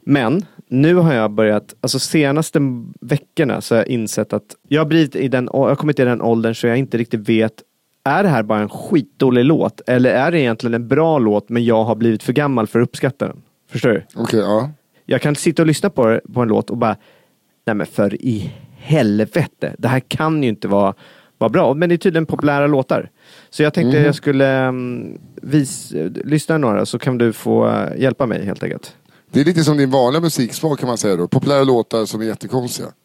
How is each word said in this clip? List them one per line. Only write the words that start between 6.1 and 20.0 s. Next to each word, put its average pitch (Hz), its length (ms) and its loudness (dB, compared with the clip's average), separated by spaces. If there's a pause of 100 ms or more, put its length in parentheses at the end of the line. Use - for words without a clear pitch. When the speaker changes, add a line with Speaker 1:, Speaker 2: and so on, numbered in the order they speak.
Speaker 1:
åldern 113 340 2
så - 120 -2
jag 117 100 2
inte 131 200 -2
riktigt 113 320 -4
vet, 110 240 2 (500)
är 156 200 2
det 190 60 2
här 120 140 2
bara 107 160 0
en 104 100 -4
skitdålig 127 760 0
låt 143 420 0
eller 123 220 2
är 131 220 2
det 170 80 0
egentligen 117 340 -2
en 117 140 -4
bra 151 320 2
låt 104 300 0
men 117 160 0
jag 113 180 4
har 110 120 0
blivit 110 280 0
för 123 100 -4
gammal 127 340 0
för 117 120 0
att 123 80 2
uppskatta 135 400 -4
den? - 140 -14 (300)
Förstår 127 180 -2
du? 98 140 0 (120)
Speaker 2:
Okej, 113 240 0
ja. 107 300 0 (360)
Speaker 1:
Jag 131 160 -2
kan 147 140 0
sitta 165 280 -2
och 156 40 4
lyssna 156 220 0
på, 113 300 2 (140)
på 123 80 -2
en 117 60 0
låt 107 220 0
och 120 80 -6
bara, 113 200 -2 (680)
"Nej 110 100 -2
men 95 120 -4
för 101 280 -2 (100)
i 110 280 -4 (240)
helvete, 110 1000 -2
det 123 100 -4
här 127 120 0
kan 156 440 -2